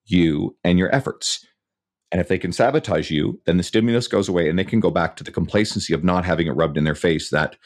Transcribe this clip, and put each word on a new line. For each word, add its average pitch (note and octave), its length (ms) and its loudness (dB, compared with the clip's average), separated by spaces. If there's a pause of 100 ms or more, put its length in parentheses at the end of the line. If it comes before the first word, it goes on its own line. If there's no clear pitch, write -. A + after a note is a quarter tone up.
you E2 580 2
and F2 140 4
your F#2 160 2
efforts. - 500 -4 (680)
And F2+ 80 0
if F2 80 -4
they F#2+ 100 0
can F2 140 -4
sabotage A2+ 580 0
you, D2+ 340 -2
then E2+ 120 2
the F2+ 60 2
stimulus A2+ 440 0
goes G2+ 220 0
away F2 200 0
and E2+ 100 0
they F#2+ 60 0
can A2+ 160 0
go F#2+ 100 2
back E2+ 260 -2
to - 80 -16
the - 80 -14
complacency G#2+ 640 -2
of D#2 100 -2
not F2+ 200 2
having E2+ 220 0
it D2+ 60 -2
rubbed D2+ 260 0
in D2+ 60 2
their D#2 100 0
face D#2+ 360 -2
that D2+ 360 -2